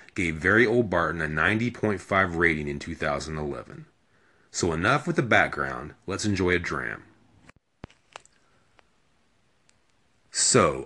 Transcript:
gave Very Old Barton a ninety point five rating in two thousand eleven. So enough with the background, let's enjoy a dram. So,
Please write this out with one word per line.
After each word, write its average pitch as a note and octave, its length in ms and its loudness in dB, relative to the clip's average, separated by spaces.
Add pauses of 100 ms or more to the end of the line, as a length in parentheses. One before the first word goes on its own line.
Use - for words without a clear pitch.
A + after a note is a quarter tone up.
(160)
gave E2 200 -2
Very G2 300 4
Old A2+ 240 2
Barton E2+ 320 0
a D#2 60 -2
ninety F#2 420 0
point G#2+ 320 -4
five F#2+ 340 0
rating D#2+ 320 2
in C#2+ 120 -6
two E2 160 -10
thousand D2 420 -4
eleven. C#2+ 480 -10 (640)
So F2 240 -2
enough A2 320 0
with E3 100 -2
the E3+ 60 0
background, C#2+ 720 0 (140)
let's G2 180 -4
enjoy F#2 300 2
a F2 40 2
dram. B1+ 440 -6 (3250)
So, D2 540 2